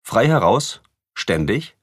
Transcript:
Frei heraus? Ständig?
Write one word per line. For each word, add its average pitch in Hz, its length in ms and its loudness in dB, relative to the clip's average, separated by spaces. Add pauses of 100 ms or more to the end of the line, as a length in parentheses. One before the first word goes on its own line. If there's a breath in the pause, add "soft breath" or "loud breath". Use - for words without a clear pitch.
Frei 117 260 0
heraus? 135 540 0 (320)
Ständig? 90 680 -4